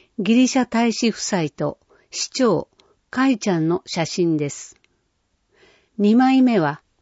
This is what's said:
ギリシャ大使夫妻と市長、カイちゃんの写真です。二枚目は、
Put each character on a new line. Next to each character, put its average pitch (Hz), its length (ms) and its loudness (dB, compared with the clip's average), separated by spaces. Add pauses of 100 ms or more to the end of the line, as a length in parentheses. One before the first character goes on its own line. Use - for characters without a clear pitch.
(180)
ギ 214 160 0
リ 254 140 4
シ 262 120 -2
ャ 240 60 0
大 233 260 -2
使 226 180 -2
夫 - 100 -6
妻 170 300 -4
と - 280 -6 (320)
市 - 200 -10
長、 214 380 0 (440)
カ 262 160 0
イ 254 100 2
ち 208 140 -4
ゃ 170 80 0
ん 156 80 0
の 175 180 -2
写 165 220 -6
真 165 300 -2
で 143 120 -4
す。 - 260 -18 (1200)
二 208 160 4
枚 262 260 4
目 233 180 2
は、 147 220 -2 (200)